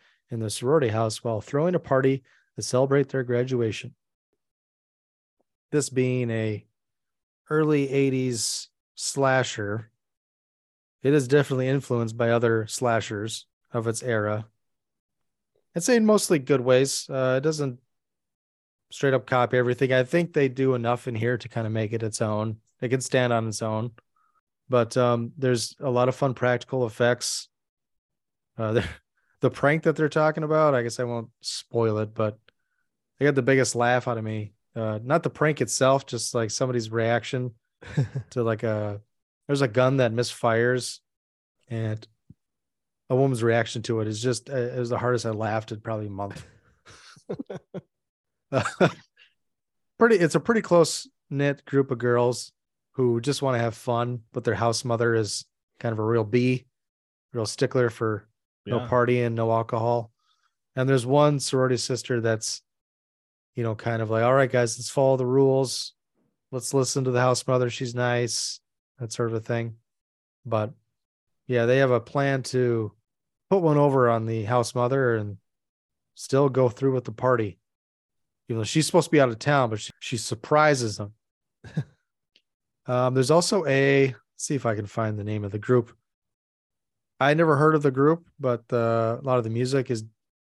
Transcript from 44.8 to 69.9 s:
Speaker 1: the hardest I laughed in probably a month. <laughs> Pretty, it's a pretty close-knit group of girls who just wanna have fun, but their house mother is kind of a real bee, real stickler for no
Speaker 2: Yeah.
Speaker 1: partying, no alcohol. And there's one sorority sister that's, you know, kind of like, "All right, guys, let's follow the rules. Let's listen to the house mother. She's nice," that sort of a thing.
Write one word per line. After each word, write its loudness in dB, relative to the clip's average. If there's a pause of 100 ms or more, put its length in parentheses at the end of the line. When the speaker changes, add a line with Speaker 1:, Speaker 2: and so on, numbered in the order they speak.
Speaker 1:
the -2
hardest -2
I -2
laughed -4
in -10
probably -6
a -10
month. -10 (2000)
<laughs> 2 (1080)
Pretty, 6
it's 2
a 2
pretty 0
close-knit 0
group 2
of -4
girls 0 (420)
who 0
just -2
wanna 0
have -2
fun, -4 (120)
but -6
their 0
house 0
mother 0
is -4 (360)
kind -4
of -4
a -2
real 0
bee, 0 (680)
real -4
stickler 0
for -6 (380)
no -2
Speaker 2:
Yeah. -6
Speaker 1:
partying, 2
no 0
alcohol. -2 (640)
And 0
there's 2
one 4
sorority 0
sister -4
that's, -2 (920)
you -4
know, -2
kind -4
of -4
like, 2
"All 4
right, 4
guys, 0
let's -12
follow 4
the -2
rules. 2 (580)
Let's -8
listen 0
to 0
the 2
house 2
mother. 2
She's -8
nice," -2 (400)
that -10
sort -4
of -6
a -4
thing. -6 (720)